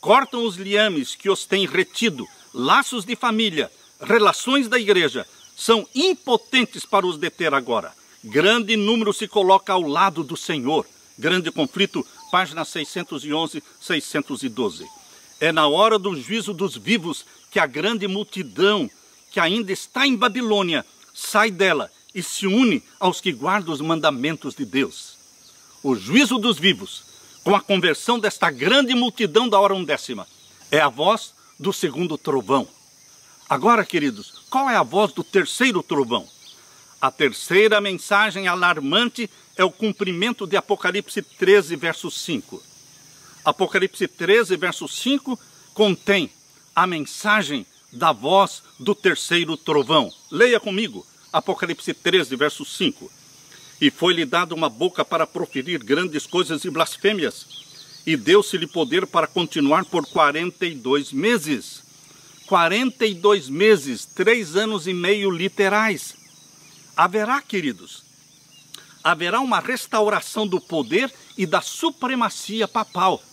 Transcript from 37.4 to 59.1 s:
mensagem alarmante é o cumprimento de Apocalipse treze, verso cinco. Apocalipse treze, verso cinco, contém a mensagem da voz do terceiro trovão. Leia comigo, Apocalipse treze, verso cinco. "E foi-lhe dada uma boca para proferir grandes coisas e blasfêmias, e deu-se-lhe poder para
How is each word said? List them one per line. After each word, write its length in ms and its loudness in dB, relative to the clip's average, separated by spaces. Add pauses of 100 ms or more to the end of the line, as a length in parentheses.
mensagem 640 -2
alarmante 840 0 (280)
é 60 4
o 80 2
cumprimento 760 -4
de 80 -2
Apocalipse 640 -2
treze, 540 2
verso 340 -6
cinco. 540 -8 (800)
Apocalipse 640 0
treze, 480 2
verso 320 -4
cinco, 500 -4 (360)
contém 580 2 (440)
a 120 4
mensagem 760 -2 (260)
da 200 0
voz 520 0 (160)
do 160 -2
terceiro 600 0
trovão. 560 2 (160)
Leia 300 4
comigo, 460 -6 (280)
Apocalipse 600 -4
treze, 420 0
verso 280 -2
cinco. 480 -6 (680)
"E 100 4
foi-lhe 360 0
dada 300 -2
uma 140 -2
boca 340 -4
para 240 -2
proferir 560 -8
grandes 420 -2
coisas 380 -2
e 60 -6
blasfêmias, 760 -2 (600)
e 100 0
deu-se-lhe 520 2
poder 380 -2
para 220 0